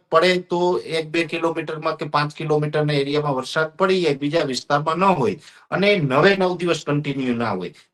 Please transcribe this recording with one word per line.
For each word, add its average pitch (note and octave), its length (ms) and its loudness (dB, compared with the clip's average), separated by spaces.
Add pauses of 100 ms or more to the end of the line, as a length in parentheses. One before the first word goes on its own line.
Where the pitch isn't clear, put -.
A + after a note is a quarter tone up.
(120)
પડે F3+ 260 4
તો F3+ 400 0
એક D#3 300 -4
બે E3 180 -2
કિલોમીટરમાં D#3+ 720 -4
કે D#3 100 -8
પાંચ D3 300 -2
કિલોમીટરના D3+ 580 0
એરિયામાં C#3+ 420 0
વરસાદ D#3 420 -4
પડી F#3+ 240 2
જાય, D3 140 2
બીજા D3 280 0
વિસ્તારમાં D3 520 -2
ન F3+ 80 0
હોય. C#3 360 2 (320)
અને G3+ 240 2
નવે D#3+ 400 4
નવ F3+ 220 0
દિવસ E3+ 300 -2
કન્ટિન્યુ C#3 480 -2
ના A#2 140 -2
હોય. F2+ 240 -6 (200)